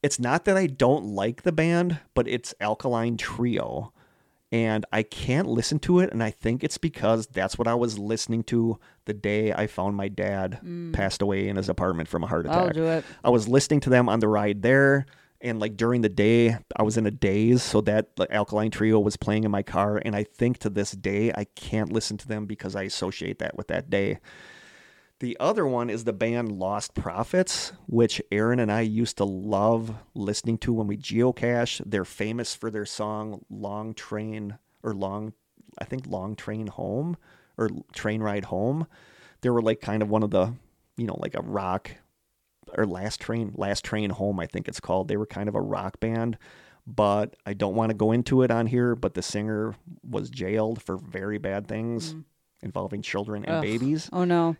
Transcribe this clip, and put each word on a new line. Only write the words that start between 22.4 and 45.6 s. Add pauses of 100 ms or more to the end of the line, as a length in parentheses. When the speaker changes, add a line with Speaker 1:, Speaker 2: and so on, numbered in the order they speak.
Speaker 1:
because
I
associate
that
with
that
day. (1000)
The
other
one
is
the
band
Lost
Prophets, (140)
which (120)
Aaron
and
I
used
to
love (180)
listening
to
when
we
geocache.
They're
famous
for
their
song
Long
Train, (240)
or
Long, (460)
I
think
Long
Train
Home, (400)
or (240)
Train
Ride
Home. (540)
They
were,
like,
kind
of
one
of
the, (440)
you
know,
like,
a
rock, (840)
or
Last
Train,
Last
Train
Home,
I
think
it's
called.
They
were
kind
of
a